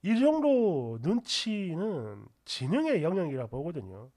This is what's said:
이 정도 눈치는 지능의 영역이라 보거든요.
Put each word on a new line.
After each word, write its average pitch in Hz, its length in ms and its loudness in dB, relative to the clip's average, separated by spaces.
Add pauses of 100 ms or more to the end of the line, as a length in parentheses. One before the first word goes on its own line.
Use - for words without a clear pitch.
이 226 160 2
정도 240 840 4
눈치는 180 1200 -2 (180)
지능의 220 580 0
영역이라 156 440 -2
보거든요. 127 720 -8